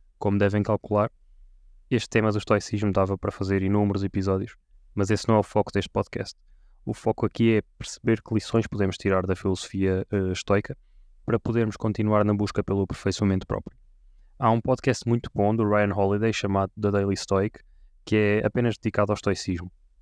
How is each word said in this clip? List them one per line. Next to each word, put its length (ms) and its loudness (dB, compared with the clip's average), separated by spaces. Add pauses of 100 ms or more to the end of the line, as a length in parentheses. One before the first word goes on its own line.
(180)
Como 200 0
devem 260 4
calcular, 460 0 (800)
este 200 -2
tema 200 2
do 100 0
estoicismo 520 0
dava 260 0
para 140 -6
fazer 300 -2
inúmeros 420 2
episódios, 500 -2 (400)
mas 160 -2
esse 200 0
não 60 6
é 40 6
o 40 4
foco 280 -2
deste 180 -2
podcast. 460 -4 (480)
O 100 -6
foco 320 -4
aqui 280 2
é 80 2 (160)
perceber 440 -2
que 120 -8
lições 340 0
podemos 300 -2
tirar 280 0
da 80 0
filosofia, 800 -2
eh, 220 0
estoica 440 -2 (480)
para 140 2
podermos 380 -2
continuar 480 2
na 80 4
busca 280 -2
pelo 200 0
aperfeiçoamento 640 0
próprio. 300 -6 (640)
Há 100 2
um 100 2
podcast 440 0
muito 300 0
bom 180 2
do 160 2
Ryan 240 2
Holiday 380 0
chamado 400 -2 (100)
The 100 0
Daily 260 0
Stoic, 420 -2 (460)
que 100 0
é 300 2
apenas 320 0
dedicado 340 0
ao 40 0
estoicismo, 540 -4 (320)